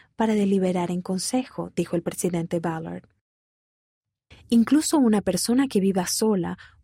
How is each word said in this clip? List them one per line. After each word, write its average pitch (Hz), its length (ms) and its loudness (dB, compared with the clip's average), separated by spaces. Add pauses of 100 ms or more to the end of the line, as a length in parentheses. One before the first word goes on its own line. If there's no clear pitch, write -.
(160)
para 220 200 0
deliberar 185 540 2
en 180 120 -4
consejo, 185 760 -6
dijo 175 220 -2
el 170 40 -2
presidente 170 600 -4
Ballard. 170 480 -8 (1400)
Incluso 269 500 4
una 220 240 4
persona 233 460 0
que 208 140 0
viva 185 260 0
sola 185 500 -2 (260)